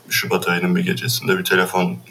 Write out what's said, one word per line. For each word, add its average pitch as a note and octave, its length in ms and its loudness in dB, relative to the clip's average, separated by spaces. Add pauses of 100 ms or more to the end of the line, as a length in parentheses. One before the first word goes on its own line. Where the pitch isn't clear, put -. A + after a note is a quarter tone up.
Şubat - 400 -2
ayının F2+ 280 2
bir F2+ 80 2
gecesinde - 540 -2
bir F2+ 60 -4
telefon F#2 520 2 (140)